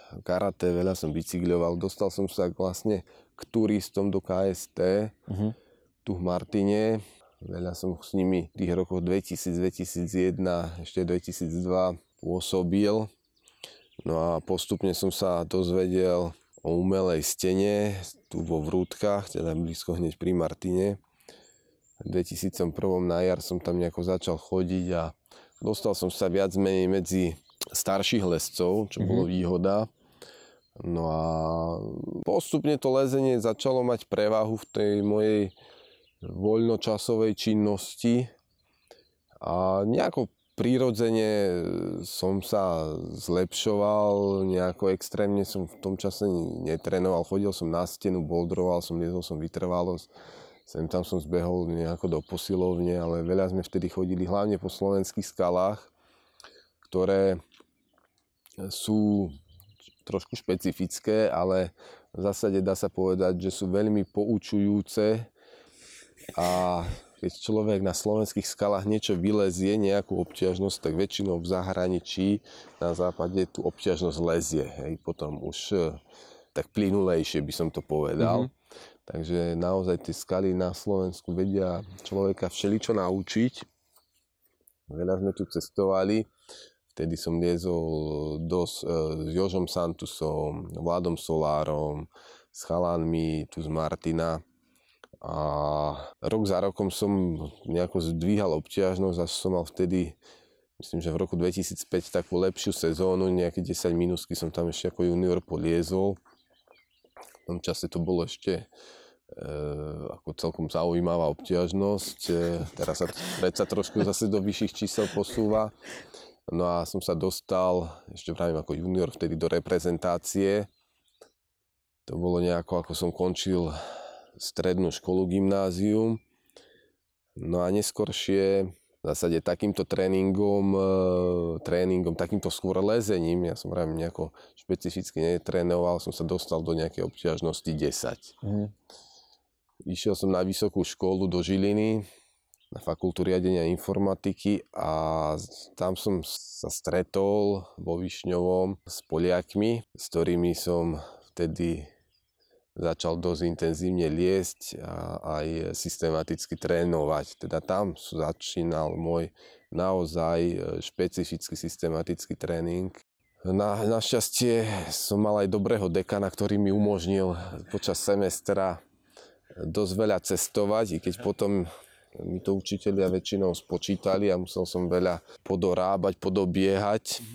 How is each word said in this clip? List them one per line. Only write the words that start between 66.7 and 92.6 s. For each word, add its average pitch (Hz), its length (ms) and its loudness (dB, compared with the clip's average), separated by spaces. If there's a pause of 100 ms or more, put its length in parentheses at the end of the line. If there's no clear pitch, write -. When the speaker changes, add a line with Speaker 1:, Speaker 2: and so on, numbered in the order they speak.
Speaker 1:
keď - 160 -4
človek 107 480 0
na 95 140 0
slovenských 107 500 0
skalách 101 400 0
niečo 107 300 2
vylezie, 95 640 2
nejakú 98 420 2
obťažnosť, 92 600 0
tak 80 140 -2
väčšinou 95 440 0
v 85 100 -6
zahraničí 92 800 0 (500)
na 85 140 0
západe 90 540 0
tú - 160 -10
obťažnosť 87 580 0
lezie, 82 480 2
hej, 78 300 -8
potom 76 400 -6
už, 78 200 -8 (120)
e, 101 80 2 (720)
tak - 200 -8
plynulejšie 92 720 2
by 73 140 -6
som 82 160 -2
to 80 100 -6
povedal. 78 680 0
Speaker 2:
Mhm. 131 40 -10 (560)
Speaker 1:
Takže 82 320 -4 (160)
naozaj 90 480 0
tie - 100 -8
skaly 92 380 -2
na 90 240 0
Slovensku 92 560 -2
vedia 92 480 0 (240)
človeka 98 480 0
všeličo 107 420 -2
naučiť. 98 720 0 (1300)
Veľa 87 340 0
sme 98 80 2
tu 92 160 -4
cestovali. 95 800 2 (640)
Vtedy 82 240 -2
som 85 240 -2
liezol 85 480 0 (540)
dosť, 87 380 0
e, - 80 -8 (360)
s 80 80 -4
Jožom 90 360 0
Santusom, 82 1080 -4
Vladom 87 400 0
Solárom, 76 960 -2 (400)
s - 160 -16